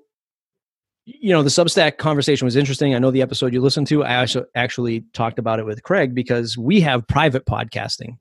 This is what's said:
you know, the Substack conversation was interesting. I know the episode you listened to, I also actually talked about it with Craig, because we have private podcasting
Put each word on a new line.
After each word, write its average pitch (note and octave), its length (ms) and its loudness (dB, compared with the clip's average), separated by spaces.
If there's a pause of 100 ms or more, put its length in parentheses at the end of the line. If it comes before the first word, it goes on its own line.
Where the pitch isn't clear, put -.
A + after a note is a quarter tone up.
(1040)
you - 260 -4
know, D#3+ 120 4
the C#3+ 60 2
Substack E3 480 2
conversation C#3+ 480 0
was A#2+ 100 0
interesting. C#3 400 0
I A#2+ 40 2
know C3 120 4
the C3 100 2
episode B2+ 320 -2
you B2+ 80 0
listened C#3 260 0
to, D3 160 2
I B2 160 0
also B2+ 260 -2 (100)
actually A#2+ 460 -4 (120)
talked A2+ 240 -4
about A2+ 220 -2
it A2 60 -6
with G#2+ 180 -10
Craig, D3 320 0
because A#2+ 420 -2
we D3+ 240 4
have C3 260 0
private C#3 380 2
podcasting A2+ 760 -6